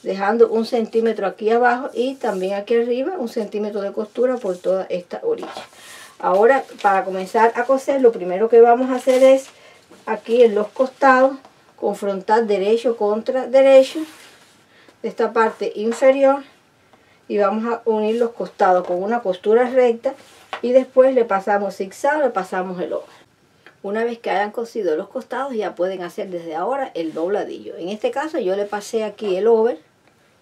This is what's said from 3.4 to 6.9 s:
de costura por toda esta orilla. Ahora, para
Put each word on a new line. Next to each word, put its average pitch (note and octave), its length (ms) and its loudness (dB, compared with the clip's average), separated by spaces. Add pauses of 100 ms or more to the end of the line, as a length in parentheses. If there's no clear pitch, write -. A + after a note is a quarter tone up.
de G3+ 120 -8
costura A#3+ 460 -2
por F#3 180 -6
toda F#3 320 -4
esta F3+ 340 -8
orilla. - 300 -6 (680)
Ahora, A3 460 2 (180)
para G3 220 2